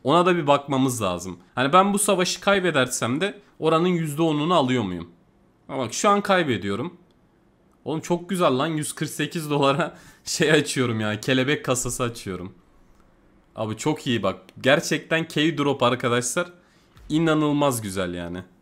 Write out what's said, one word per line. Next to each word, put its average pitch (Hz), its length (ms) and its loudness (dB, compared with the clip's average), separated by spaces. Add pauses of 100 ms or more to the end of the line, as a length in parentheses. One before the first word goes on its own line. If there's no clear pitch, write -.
Ona 170 220 4
da 180 100 4
bir 160 100 -2
bakmamız 135 560 2
lazım. 90 360 -4 (160)
Hani 135 180 0
ben 196 220 4
bu 202 40 0
savaşı 185 420 0
kaybedersem 151 800 0
de 202 180 -4 (200)
oranın 160 300 2
yüzde 160 340 -2
onunu 160 320 2
alıyor 127 280 2
muyum? 87 280 -6 (580)
Ama 135 160 -6
bak 107 100 -8
şu - 140 2
an 202 120 4
kaybediyorum. 143 760 0 (920)
Oğlum 156 120 -4
çok 175 280 -4
güzel 170 300 2
lan, 143 80 0
yüz 156 260 -4
kırk 156 180 -8
sekiz 156 400 -6
dolara 143 440 2 (160)
<laughs> - 140 -20
şey 156 280 2
açıyorum 127 480 0
ya, 107 200 -4
kelebek 135 440 0
kasası 123 380 -2
açıyorum. 98 500 -8 (1040)
Abi 107 200 -4
çok 151 300 -4
iyi 117 160 0
bak. 95 180 -2 (200)
Gerçekten 160 680 0
K-Drop 143 540 0
arkadaşlar. 123 720 0 (560)
İnanılmaz 147 720 2
güzel 92 320 -4
yani. 87 280 -8 (200)